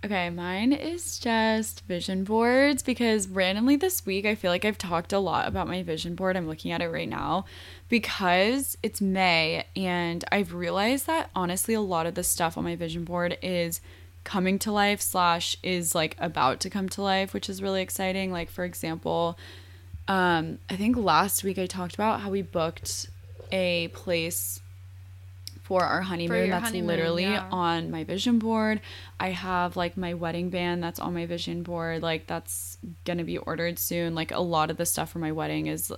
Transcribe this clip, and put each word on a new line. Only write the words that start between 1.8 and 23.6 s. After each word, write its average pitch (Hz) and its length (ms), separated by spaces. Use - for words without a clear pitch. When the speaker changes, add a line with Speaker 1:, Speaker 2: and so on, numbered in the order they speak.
Speaker 1:
vision 190 380
boards 247 580
because 220 460
randomly 196 480
this 359 280
week 196 220
I 214 80
feel 185 160
like 185 140
I've 214 140
talked 175 340
a 196 80
lot 180 260
about 190 220
my 180 160
vision 170 320
board. 185 200
I'm 170 120
looking 156 240
at 170 100
it 170 60
right 165 200
now 151 360
because 214 920
it's 220 180
May 175 640
and 175 560
I've 185 220
realized 190 520
that 320 300
honestly 185 380
a 220 60
lot 175 260
of 170 100
the 180 80
stuff 170 340
on 170 60
my 170 100
vision 170 300
board 175 380
is 175 380
coming 190 360
to 220 120
life 202 280
slash 175 600
is, 175 320
like, 160 260
about 151 400
to 185 100
come 190 180
to 196 140
life, 196 320
which 202 140
is 190 140
really 190 200
exciting. 185 500
Like, 170 180
for 180 140
example, 170 720
um, 175 500
I 190 60
think 220 200
last 190 480
week 190 140
I 185 80
talked 180 280
about 214 260
how 202 100
we 196 120
booked - 680
a 175 380